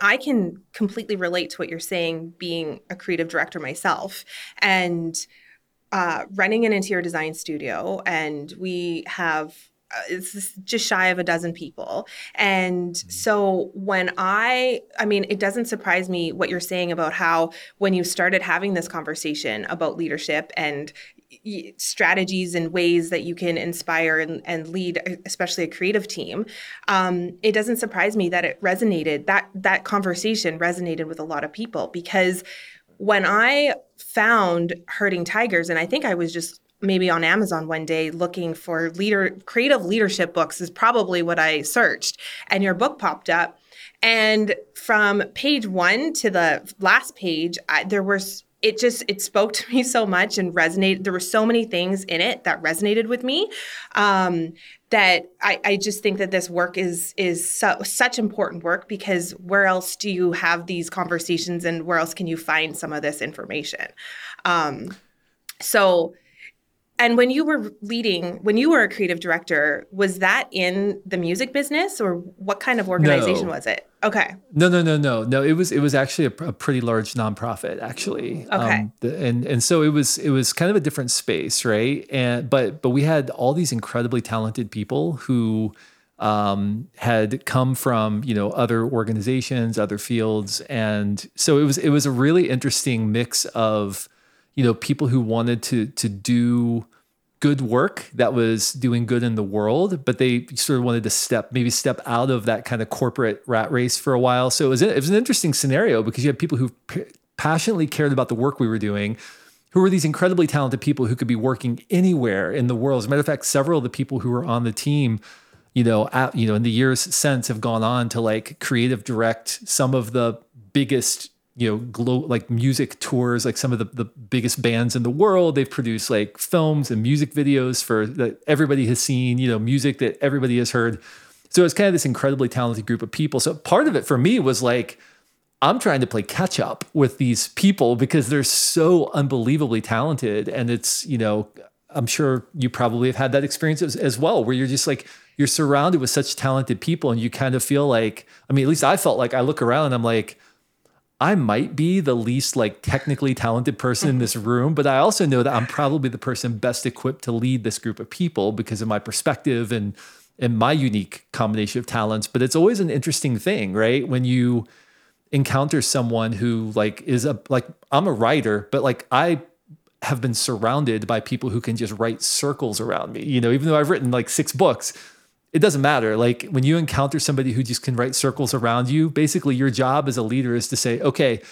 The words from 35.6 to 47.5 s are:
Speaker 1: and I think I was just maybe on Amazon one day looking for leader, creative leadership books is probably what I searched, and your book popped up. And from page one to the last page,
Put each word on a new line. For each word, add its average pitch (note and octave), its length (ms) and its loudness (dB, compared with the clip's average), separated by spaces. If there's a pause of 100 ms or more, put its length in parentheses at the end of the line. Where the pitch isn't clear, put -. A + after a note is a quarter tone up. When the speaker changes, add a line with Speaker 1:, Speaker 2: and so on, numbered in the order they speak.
Speaker 1:
and E3 100 -2
I E3 80 -2
think C4 180 -2
I G#3+ 80 0
was E3+ 180 -2
just E3+ 300 -10 (200)
maybe F#3 280 2
on E3 160 2
Amazon E3+ 420 0
one D#3+ 180 -4
day D#3+ 240 -2
looking E3+ 440 -4
for E3 380 -4
leader, G3 540 -2
creative B3 400 2
leadership F#3 480 0
books E3 280 -2
is F3 80 -6
probably G#3 520 2
what E3+ 160 0
I D#3 240 2
searched, - 580 0 (280)
and G3 160 2
your F#3+ 100 2
book F#3 260 0
popped - 300 -4
up. E3+ 300 0 (420)
And A3 540 2 (200)
from G#3 480 2 (100)
page C4+ 340 0
one G3 460 2
to A3+ 160 -2
the E3+ 500 0
last G3 380 2
page, E3+ 400 -4 (100)